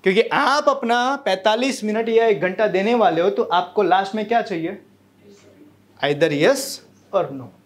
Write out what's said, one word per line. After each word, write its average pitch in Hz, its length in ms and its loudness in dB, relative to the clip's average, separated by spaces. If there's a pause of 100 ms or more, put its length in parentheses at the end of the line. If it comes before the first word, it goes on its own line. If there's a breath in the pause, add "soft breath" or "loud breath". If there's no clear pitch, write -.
क्योंकि 269 180 2
आप 285 480 2
अपना 247 460 0
पैंतालीस 214 680 -2
मिनट 220 260 -2
या 226 160 4
एक 202 160 2
घंटा 190 260 0
देने 196 280 0
वाले 175 260 2
हो, 190 80 4
तो 220 140 -2
आपको 180 400 0
लास्ट 190 320 0
में 214 120 -4
क्या 226 140 0
चाहिए? 185 400 -8 (1200)
Either 147 260 0
yes 185 500 0 (360)
or 160 160 -2
no। 131 140 -14 (200)